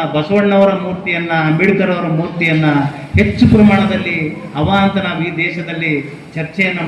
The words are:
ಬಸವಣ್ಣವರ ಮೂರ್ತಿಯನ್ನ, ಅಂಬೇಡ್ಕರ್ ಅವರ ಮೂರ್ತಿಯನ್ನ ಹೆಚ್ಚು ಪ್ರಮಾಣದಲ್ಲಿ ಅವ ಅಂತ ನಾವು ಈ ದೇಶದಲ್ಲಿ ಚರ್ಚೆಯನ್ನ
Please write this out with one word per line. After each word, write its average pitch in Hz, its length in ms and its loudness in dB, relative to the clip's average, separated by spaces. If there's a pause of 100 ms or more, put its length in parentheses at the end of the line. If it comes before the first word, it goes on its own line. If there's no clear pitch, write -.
(160)
ಬಸವಣ್ಣವರ 202 560 2 (140)
ಮೂರ್ತಿಯನ್ನ, 175 460 -4 (180)
ಅಂಬೇಡ್ಕರ್ 185 460 2
ಅವರ 175 120 -4 (120)
ಮೂರ್ತಿಯನ್ನ 160 500 0 (480)
ಹೆಚ್ಚು 214 380 4
ಪ್ರಮಾಣದಲ್ಲಿ 190 640 4 (440)
ಅವ 185 80 0 (140)
ಅಂತ 196 140 0 (100)
ನಾವು 170 200 -4
ಈ 170 40 -6 (140)
ದೇಶದಲ್ಲಿ 165 460 -6 (440)
ಚರ್ಚೆಯನ್ನ 180 520 -4